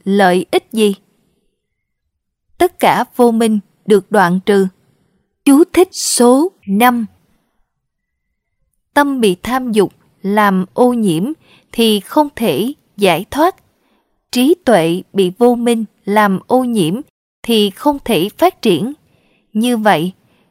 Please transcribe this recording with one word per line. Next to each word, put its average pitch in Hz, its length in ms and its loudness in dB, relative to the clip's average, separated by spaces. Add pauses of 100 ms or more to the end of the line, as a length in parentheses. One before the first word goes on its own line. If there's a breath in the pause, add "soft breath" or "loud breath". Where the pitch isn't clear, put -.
lợi 190 480 0
ích - 200 -2
gì? 214 240 0 (1600)
Tất 359 220 -2
cả 190 240 0 (120)
vô 240 160 2
minh 220 280 0 (260)
được 196 260 0
đoạn 185 340 2
trừ. 196 220 2 (800)
Chú 285 180 4 (100)
thích 359 180 2
số 262 600 0 (160)
năm. 233 380 0 (1900)
Tâm 277 280 -2
bị 190 220 2
tham 254 280 -4
dục 208 220 0 (280)
làm 196 520 0
ô 247 200 2
nhiễm 214 380 -2 (400 soft breath)
thì 214 280 0
không 294 360 -2
thể 214 380 -4 (240)
giải 185 340 0
thoát. 330 240 0 (760)
Trí 262 240 2 (100)
tuệ 175 360 2 (120)
bị 190 240 0
vô 240 180 4
minh 233 300 -2 (200)
làm 202 420 0
ô 254 160 0
nhiễm 220 380 -2 (420)
thì 214 260 0
không 285 360 -4
thể 202 240 -2
phát - 320 -2
triển. 208 320 0 (600)
Như 233 240 -2
vậy, 190 340 0 (400)